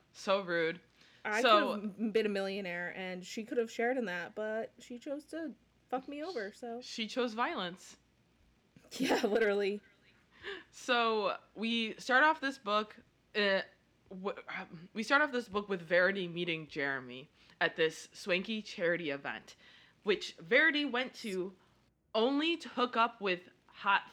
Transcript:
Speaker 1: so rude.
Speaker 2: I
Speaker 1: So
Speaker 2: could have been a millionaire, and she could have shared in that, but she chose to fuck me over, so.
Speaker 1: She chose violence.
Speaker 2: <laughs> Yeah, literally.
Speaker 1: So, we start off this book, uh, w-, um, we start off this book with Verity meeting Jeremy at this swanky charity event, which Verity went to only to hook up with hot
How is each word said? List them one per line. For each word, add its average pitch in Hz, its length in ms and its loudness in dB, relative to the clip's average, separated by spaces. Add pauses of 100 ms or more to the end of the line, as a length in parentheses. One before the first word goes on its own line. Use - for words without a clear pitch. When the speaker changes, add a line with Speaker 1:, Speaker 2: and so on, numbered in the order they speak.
(140)
Speaker 1:
so 196 280 2
rude. 170 380 0 (460)
Speaker 2:
I 214 160 0
Speaker 1:
So 226 340 6
Speaker 2:
could 202 240 -6
have 220 140 -2
been 220 120 4
a 208 40 2
millionaire, 196 680 -4
and 185 300 -8
she - 180 -8
could 240 140 -4
have 226 140 0
shared 240 260 0
in 233 80 -2
that, 175 300 -6
but 214 440 -4
she 247 180 -14
chose 294 280 -8
to 311 260 -8 (380)
fuck 262 180 -4
me 294 160 -10
over, 233 320 -6
so. 240 260 -10
Speaker 1:
She 220 260 -6
chose 240 260 -2
violence. 226 680 -4
Speaker 2:
<laughs> - 40 -20 (920)
Yeah, 269 260 2
literally. 202 560 2 (920)
Speaker 1:
So, 226 600 0 (220)
we 226 420 -2
start 262 260 4
off 311 160 6
this 277 180 -2
book, 214 380 0 (400)
uh, 196 240 4 (500)
w-, 196 280 -6 (200)
um, 180 360 -12
we 220 100 -4
start 285 180 6
off 285 120 2
this 240 160 -2
book 202 180 -4
with 190 140 -2
Verity 180 480 4
meeting 165 400 -4
Jeremy 135 580 -6 (320)
at 165 160 2
this 160 380 0
swanky 208 480 -2
charity 170 480 0
event, 139 460 -8 (480)
which - 360 0
Verity 294 460 4
went 247 300 -2
to 190 360 -4 (640)
only 285 400 2
to 285 140 -10
hook 247 260 -2
up 233 240 2
with 202 220 0 (320)
hot 196 400 2